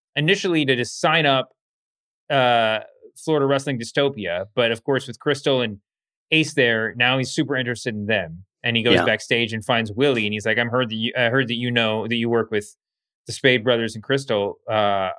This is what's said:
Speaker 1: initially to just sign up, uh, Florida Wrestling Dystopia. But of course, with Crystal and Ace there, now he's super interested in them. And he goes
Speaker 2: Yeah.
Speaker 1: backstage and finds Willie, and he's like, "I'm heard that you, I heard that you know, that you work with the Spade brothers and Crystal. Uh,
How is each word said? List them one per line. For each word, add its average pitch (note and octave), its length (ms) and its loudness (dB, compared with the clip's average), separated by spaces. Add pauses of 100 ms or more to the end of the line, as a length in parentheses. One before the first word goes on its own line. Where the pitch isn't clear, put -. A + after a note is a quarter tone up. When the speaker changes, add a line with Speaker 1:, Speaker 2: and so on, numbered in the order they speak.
(160)
Speaker 1:
initially E3 500 2
to C3 100 2
just A#2+ 260 -4
sign D#3+ 240 4
up, C3 240 2 (800)
uh, A#2+ 500 4 (380)
Florida D3 300 0
Wrestling C3+ 320 0
Dystopia. A2 680 -2 (100)
But A#2 160 2
of A2+ 120 -6
course, C3 240 -2
with A#2+ 120 -14
Crystal C#3 420 0
and G#2+ 180 -6 (520)
Ace D#3 220 2
there, A2+ 420 2
now B2 220 2
he's B2+ 140 -2
super C#3+ 240 -2
interested A#2+ 400 -4
in G#2 100 -6
them. F#2+ 400 -4 (180)
And A#2 140 0
he A2 60 0
goes A#2 120 4
Speaker 2:
Yeah. F2 100 2
Speaker 1:
backstage A#2 460 0
and A2 140 -8
finds A2+ 260 0
Willie, B2 340 0
and G#2 80 -2
he's G#2 120 -6
like, A2 120 0
"I'm A#2+ 120 -2
heard B2 200 -2
that A2 60 -8
you, A2 220 -4
I B2 120 2
heard B2 200 0
that A#2+ 60 -4
you B2 140 -4
know, A2 380 0
that A#2+ 80 -2
you A#2 140 0
work A#2 200 0
with G#2 280 -6 (500)
the - 60 -10
Spade B2+ 300 2
brothers A#2 300 0
and A2 100 -12
Crystal. B2+ 540 -2 (120)
Uh, G2+ 500 0